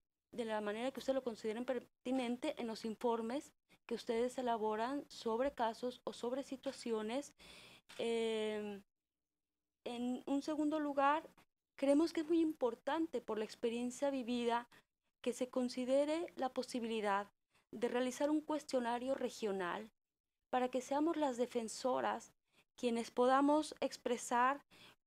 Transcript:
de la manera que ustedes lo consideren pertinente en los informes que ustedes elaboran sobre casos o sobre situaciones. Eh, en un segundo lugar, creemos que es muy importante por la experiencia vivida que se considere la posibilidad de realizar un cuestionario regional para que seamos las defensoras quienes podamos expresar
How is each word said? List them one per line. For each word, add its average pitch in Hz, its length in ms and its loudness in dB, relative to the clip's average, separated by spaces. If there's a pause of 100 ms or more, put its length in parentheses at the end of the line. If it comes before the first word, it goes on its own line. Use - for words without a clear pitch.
(340)
de 220 120 -4
la 214 160 0
manera 220 300 -2
que 247 80 -10
ustedes 269 160 0
lo 262 80 0
consideren 226 400 -4
pertinente 247 960 -2
en 240 80 -4
los 220 180 -6
informes 226 680 -2 (320)
que 240 100 -4
ustedes 240 420 -2
elaboran 233 720 0
sobre 240 440 -2
casos 247 520 -4
o 214 100 -6
sobre 262 300 -4
situaciones. 233 880 -4 (680)
Eh, 214 840 -2 (1040)
en 247 400 -4
un 277 160 0
segundo 302 380 0
lugar, 285 500 2 (460)
creemos 285 380 4
que 330 80 -2
es 302 60 -6
muy 330 120 4
importante 294 840 0
por 214 160 -4
la 220 80 -2
experiencia 247 640 -2
vivida 240 580 0 (540)
que 240 120 0
se 254 160 -2
considere 269 840 0
la 262 140 -2
posibilidad 220 800 0 (440)
de 240 160 -2
realizar 247 420 0
un 302 120 2
cuestionario 254 760 0
regional 196 720 -2 (600)
para 254 200 2
que 254 120 0
seamos 302 360 0
las 269 200 2
defensoras 233 960 -2 (420)
quienes 233 360 0
podamos 285 720 4
expresar 254 840 0 (420)